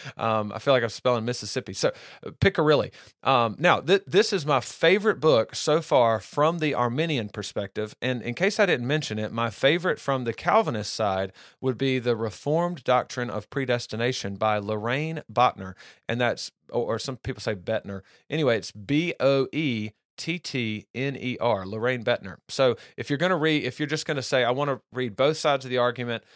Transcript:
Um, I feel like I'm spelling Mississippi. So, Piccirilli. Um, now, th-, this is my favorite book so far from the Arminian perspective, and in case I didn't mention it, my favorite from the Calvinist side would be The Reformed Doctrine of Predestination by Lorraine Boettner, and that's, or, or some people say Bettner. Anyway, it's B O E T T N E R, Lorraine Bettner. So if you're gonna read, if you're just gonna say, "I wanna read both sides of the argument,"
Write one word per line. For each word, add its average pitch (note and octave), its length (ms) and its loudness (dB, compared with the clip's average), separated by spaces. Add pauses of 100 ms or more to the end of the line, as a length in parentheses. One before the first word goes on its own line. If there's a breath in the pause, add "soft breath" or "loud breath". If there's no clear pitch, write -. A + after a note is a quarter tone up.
(160 loud breath)
Um, A2 380 -2
I G#2+ 60 -8
feel C#3+ 120 2
like B2 120 4
I'm A2+ 40 -2
spelling A#2+ 360 0
Mississippi. A2+ 480 -6
So, - 180 0 (340 loud breath)
Piccirilli. D3+ 680 2 (320 loud breath)
Um, A#2 340 4
now, D3+ 220 4
th-, F#3+ 260 2
this F#3+ 260 2
is D#3+ 140 -4
my C#3 140 2
favorite G3 580 2
book B2 380 4
so D#3 240 2
far A#2 400 4
from D#3 380 0
the D3+ 160 0
Arminian B2 540 0
perspective, G#2 720 -6
and B2+ 220 -2
in A#2 120 -6
case G3+ 260 0
I G3+ 60 6
didn't B2 200 0
mention C#3+ 320 -2
it, G#2+ 140 -4
my A#2 180 -2
favorite D#3+ 480 2
from C3+ 240 -2
the A#2 100 -2
Calvinist E3+ 600 0
side F#2+ 380 0 (280 loud breath)
would B2+ 160 -2
be C3 220 0
The A#2+ 160 0
Reformed D3 680 -2
Doctrine B2 460 0
of G#2 200 -6
Predestination A#2+ 880 -2
by G#2+ 220 2
Lorraine A#2+ 640 -4 (100)
Boettner, G#2 420 2 (340 loud breath)
and A#2+ 120 -2
that's, - 320 -2 (160)
or, G2+ 260 -2
or A2 60 -4
some C3 160 -8
people - 240 -8
say G#2+ 160 -2
Bettner. G2 460 -6 (280 soft breath)
Anyway, C3+ 280 2
it's - 120 -8
B D3 480 -2
O C3+ 340 2
E A#2+ 380 -2 (260)
T E3+ 220 -6
T A2 560 -4
N C3+ 220 -4
E B2 240 -6
R, G2 260 0
Lorraine A2+ 380 -2
Bettner. A2+ 320 -2 (120)
So B2+ 280 2 (200 loud breath)
if - 140 -8
you're C#3 80 0
gonna F3+ 180 2
read, D3+ 280 0
if B2+ 140 -6
you're D3 80 -4
just D3+ 200 -4
gonna C#3+ 160 -4
say, B2+ 220 2
"I A#2 60 2
wanna C3+ 300 -2 (120)
read B2 240 -4
both D3 200 4
sides C#3 280 0
of B2+ 60 -12
the B2 80 0
argument," A#2+ 460 -2 (120)